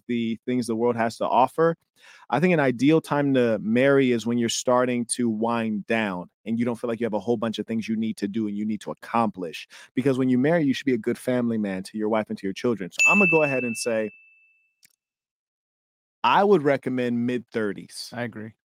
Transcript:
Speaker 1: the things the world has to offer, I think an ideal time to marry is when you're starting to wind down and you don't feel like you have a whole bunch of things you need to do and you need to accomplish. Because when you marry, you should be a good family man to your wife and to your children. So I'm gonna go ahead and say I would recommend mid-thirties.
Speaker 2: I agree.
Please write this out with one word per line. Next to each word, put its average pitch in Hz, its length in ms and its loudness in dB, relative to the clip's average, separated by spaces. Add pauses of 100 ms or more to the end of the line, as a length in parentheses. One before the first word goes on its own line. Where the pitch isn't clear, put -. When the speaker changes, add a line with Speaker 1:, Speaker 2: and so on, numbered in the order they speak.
Speaker 1:
the 117 400 -4
things 123 200 -2
the 113 100 -2
world 120 200 0
has 113 220 -2
to 98 80 -2
offer, 160 500 2 (540)
I 131 100 2
think 180 140 4
an 156 60 2
ideal 135 400 4
time 143 340 0
to 117 240 4
marry 127 540 4
is 113 140 -2
when 120 120 0
you're 117 100 0
starting 123 560 0 (120)
to 120 120 0
wind 110 580 -2
down 101 440 -2 (160)
and 113 120 -4
you 120 60 0
don't 120 120 -2
feel 120 120 -6
like 113 120 -4
you 117 60 -2
have 104 80 -4
a 107 60 -2
whole 117 160 -2
bunch 113 220 -6
of 104 80 -6
things 110 220 -6
you 113 80 -2
need 110 220 -4
to 101 100 -4
do 107 200 -4
and 101 80 -6
you 107 80 -4
need 107 180 -4
to - 80 -12
accomplish. 92 800 -4 (260)
Because 127 240 0
when 131 120 0
you 127 80 4
marry, 156 260 2
you 135 100 2
should - 120 -6
be 131 80 2
a 117 40 -2
good 117 200 -4
family 120 400 -2
man 98 260 -4
to - 140 -10
your 107 100 -2
wife 107 220 0
and 107 80 -6
to - 80 -8
your 98 80 -4
children. 98 360 -2
So - 80 -14 (120)
I'm - 80 4
gonna 196 120 4
go 160 120 4
ahead 135 220 -2
and 117 120 -6
say 110 340 -2 (2250)
I 143 180 6
would 202 220 6
recommend 127 600 0
mid-thirties. 107 840 -4
Speaker 2:
I 120 100 -8
agree. 110 300 -10 (120)